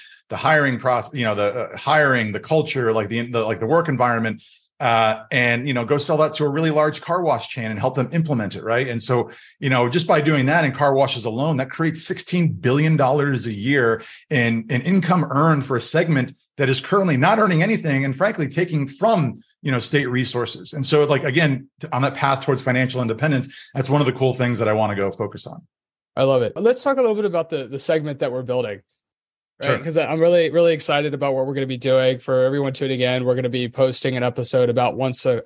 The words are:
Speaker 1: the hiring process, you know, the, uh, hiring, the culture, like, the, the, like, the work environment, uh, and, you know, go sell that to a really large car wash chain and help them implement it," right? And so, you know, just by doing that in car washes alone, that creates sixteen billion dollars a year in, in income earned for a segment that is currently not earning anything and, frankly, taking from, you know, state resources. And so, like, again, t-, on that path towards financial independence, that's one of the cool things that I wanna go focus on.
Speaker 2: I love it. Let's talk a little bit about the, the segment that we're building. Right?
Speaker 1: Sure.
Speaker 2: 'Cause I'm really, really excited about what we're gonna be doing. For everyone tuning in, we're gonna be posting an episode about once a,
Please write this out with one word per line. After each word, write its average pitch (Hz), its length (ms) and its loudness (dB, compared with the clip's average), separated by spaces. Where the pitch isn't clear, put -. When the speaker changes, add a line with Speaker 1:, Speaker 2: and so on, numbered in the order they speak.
Speaker 1:
the 101 80 -8
hiring 143 420 2
process, 120 340 -2
you 127 120 -2
know, 107 100 0
the, 101 180 2
uh, 107 240 -6
hiring, 135 540 2
the 101 80 -4
culture, 139 540 0
like, 107 160 0
the, 120 200 -4
the, 120 120 -2
like, 110 180 -2
the 113 60 -4
work 165 240 2
environment, 117 520 0
uh, 113 520 2
and, 123 360 2
you 139 60 -2
know, 120 100 -2
go 143 140 0
sell 151 180 -2
that 151 200 2
to 151 100 0
a - 20 2
really 156 240 0
large 151 300 0
car 175 200 -2
wash 139 280 -2
chain 117 160 -8
and 110 120 -6
help 127 180 -2
them 127 180 0
implement 147 420 -2
it," 92 80 -12
right? 120 240 0
And 117 140 -4
so, 120 280 0
you 139 100 -2
know, 120 200 2
just 165 180 -2
by 160 140 4
doing 143 240 2
that 160 180 2
in 135 80 0
car 139 220 2
washes 135 320 0
alone, 131 320 -2
that 135 120 -4
creates 160 320 -4
sixteen 175 460 -2
billion 143 480 2
dollars 139 500 0
a 117 60 -6
year 113 500 0
in, 117 400 0
in 131 140 -2
income 175 480 2
earned 143 340 2
for 135 100 -2
a 113 60 -2
segment 156 520 0
that 139 140 0
is 131 100 0
currently 185 380 0
not 190 220 4
earning 185 220 2
anything 165 440 0
and, 135 100 -2
frankly, 170 300 -2
taking 156 400 -2
from, 170 560 0
you 135 100 -4
know, 123 80 2
state 139 280 0
resources. 123 680 -4
And 135 120 -4
so, 147 200 4
like, 139 180 2
again, 139 460 0
t-, - 140 -12
on 127 80 0
that 139 140 0
path 139 280 0
towards 135 180 0
financial 127 400 0
independence, 123 460 -2
that's 131 160 -2
one 147 120 4
of 139 60 0
the 127 60 2
cool 127 200 0
things 120 260 -2
that 113 80 0
I 107 60 2
wanna 107 220 0
go 98 140 -2
focus - 380 -8
on. - 180 -20
Speaker 2:
I 131 60 2
love 135 180 4
it. - 160 -2
Let's 233 260 2
talk 269 140 0
a 262 40 2
little 220 140 2
bit 214 80 -2
about 170 260 -2
the, 135 180 -6
the 135 120 -8
segment 151 400 -2
that 135 140 -2
we're 127 100 -6
building. 117 380 -4
Right? 139 60 -4
Speaker 1:
Sure. 123 120 2
Speaker 2:
'Cause 156 180 -4
I'm 156 240 0
really, 170 280 4
really 170 240 4
excited 147 400 -2
about 139 200 0
what 131 120 -2
we're 139 80 -4
gonna 135 140 -2
be 131 100 -6
doing. 131 420 2
For 127 240 0
everyone 135 300 0
tuning 131 280 -4
in, 127 220 0
we're 123 120 2
gonna 127 140 -2
be 123 200 -2
posting 131 480 0
an 123 60 -2
episode 123 460 0
about 120 280 0
once 127 280 -2
a, 123 200 0